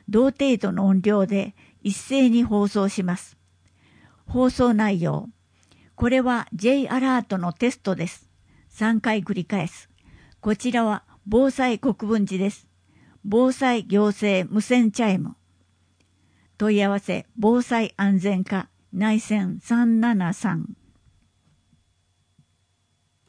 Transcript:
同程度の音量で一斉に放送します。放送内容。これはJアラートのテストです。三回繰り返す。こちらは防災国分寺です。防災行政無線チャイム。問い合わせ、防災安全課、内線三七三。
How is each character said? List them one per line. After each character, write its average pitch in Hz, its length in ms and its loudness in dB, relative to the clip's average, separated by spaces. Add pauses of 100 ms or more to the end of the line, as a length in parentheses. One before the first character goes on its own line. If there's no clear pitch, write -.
同 214 160 4
程 269 340 2
度 196 120 -4
の 190 160 0
音 190 140 4
量 202 260 2
で 196 300 -4 (260)
一 196 140 -4
斉 262 340 2
に 240 140 2
放 208 240 0
送 196 200 0
し 202 140 -6
ま 180 140 -2
す。 - 200 -16 (920)
放 254 240 2
送 247 220 2
内 208 300 0
容。 165 280 -4 (640)
こ 233 140 0
れ 262 100 2
は 240 320 -2
J 240 360 0
ア 254 120 -2
ラ 254 220 2
ー - 40 -10
ト 190 120 -4
の 175 140 -4
テ 247 200 -2
ス - 60 -12
ト 185 180 -4
で 170 100 -4
す。 - 220 -14 (400)
三 220 320 -2
回 220 240 -2
繰 208 80 -4
り 180 140 -6
返 185 200 -4
す。 - 240 -16 (500)
こ 214 140 -2
ち 247 160 -4
ら 233 140 0
は 214 180 -2 (260)
防 254 220 4
災 254 300 0
国 220 280 -2
分 214 160 0
寺 185 140 -4
で 196 120 -2
す。 - 180 -14 (560)
防 240 260 2
災 247 320 0
行 208 240 2
政 202 420 0
無 214 120 -2
線 233 320 2
チ 247 100 -2
ャ 202 120 2
イ 175 40 0
ム。 - 160 -8 (1200)
問 208 200 2
い 202 40 2
合 196 100 2
わ 202 100 -2
せ、 - 260 -6 (100)
防 233 260 2
災 226 340 -2
安 196 220 2
全 190 260 -2
課、 190 240 -6 (240)
内 214 260 0
線 202 420 -4
三 233 400 2
七 202 320 0
三。 165 440 -6 (2500)